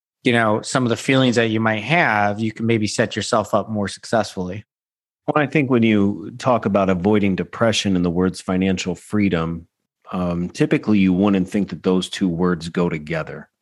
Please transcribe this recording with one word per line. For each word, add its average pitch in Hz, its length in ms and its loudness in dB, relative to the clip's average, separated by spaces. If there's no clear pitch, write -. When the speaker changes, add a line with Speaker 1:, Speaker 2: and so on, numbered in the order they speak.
Speaker 1:
you 127 80 4
know, 113 300 2
some 131 220 0
of 120 60 0
the 113 60 2
feelings 131 420 2
that 117 100 2
you 110 120 0
might 110 220 0
have, 107 580 2
you 110 120 -2
can 113 160 -4
maybe 110 180 2
set 110 300 -2
yourself 107 400 -2
up 98 120 0
more 104 200 -4
successfully. 101 760 -4
Speaker 2:
Well, 151 180 0
I 135 40 -2
think 139 240 0
when 123 100 4
you 104 560 2
talk 117 300 0
about 98 240 2
avoiding 98 440 2
depression 101 600 0
and 87 100 2
the 87 60 2
words 90 280 0
financial 95 540 -2
freedom, 85 720 -2
um, 87 360 -4
typically 139 520 0
you 95 140 4
wouldn't 95 360 2
think 101 200 -2
that 80 120 -10
those 92 280 0
two 95 200 -2
words 85 400 -2
go 87 200 -2
together, 76 600 -8